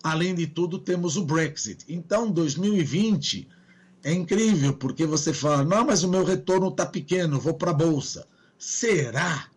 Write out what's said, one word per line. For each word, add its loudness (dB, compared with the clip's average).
além 0
de -2
tudo, -4
temos -2
o -2
Brexit. -2
Então, -2
dois 0
mil 0
e 2
vinte -2
é -2
incrível, 2
porque -2
você 0
fala, 2
"Não, 2
mas 2
o 0
meu 2
retorno 2
tá -2
pequeno, -2
vou -2
pra -2
bolsa." 0
Será -2